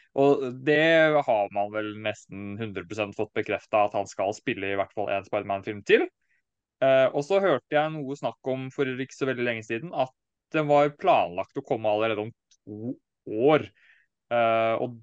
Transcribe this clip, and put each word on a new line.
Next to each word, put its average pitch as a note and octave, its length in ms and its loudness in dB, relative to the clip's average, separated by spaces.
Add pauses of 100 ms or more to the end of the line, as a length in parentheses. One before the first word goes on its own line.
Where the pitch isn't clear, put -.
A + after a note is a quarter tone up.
(140)
Og C#3 280 4 (200)
det D#3 460 4 (160)
har G#2 320 2
man G#2 160 -2
vel G#2+ 220 -4 (100)
nesten G2+ 560 -8
hundre G2 240 -8
prosent G2+ 320 -6
fått A2 160 -6
bekreftet G#2 460 -2
at G#2 180 2
han G2+ 100 -2
skal G2+ 300 -4
spille G2 320 -6
i G2 80 -4
hvert G2 160 -4
fall G#2 160 -6
en G2 160 -4
Spider-Man-film G2+ 640 -6
til. A#3+ 160 4 (800)
Eh, C3 240 4
og C#3+ 160 -4
så G3 160 2
hørte E3 320 0
jeg D3+ 220 0
noe C#3+ 240 -8
snakk B2+ 340 -6
om C3 180 -6
for C#3+ 140 -2
ikke C3 320 -8
så C3+ 140 -4
veldig A#2+ 160 -2
lenge A2+ 180 -4
siden, B2 300 -8
at C#3 180 -2 (400)
den D#3 160 0
var D3 220 6 (100)
planlagt F#2+ 560 2
å C#3 80 -8
komme A2+ 240 -2
allerede G#2+ 400 0
om A#2 40 -16 (360)
to G#2+ 240 -10 (320)
år. B2+ 400 2 (640)
Eh, A2+ 480 2
og A#2+ 240 -8